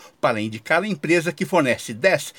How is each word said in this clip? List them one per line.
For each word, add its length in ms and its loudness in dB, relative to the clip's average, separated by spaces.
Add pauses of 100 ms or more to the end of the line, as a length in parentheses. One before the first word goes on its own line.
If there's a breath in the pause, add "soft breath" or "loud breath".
(200 loud breath)
para 200 2
indicar 420 0
a 60 -4
empresa 440 0
que 140 -4
fornece 480 0
dez 440 0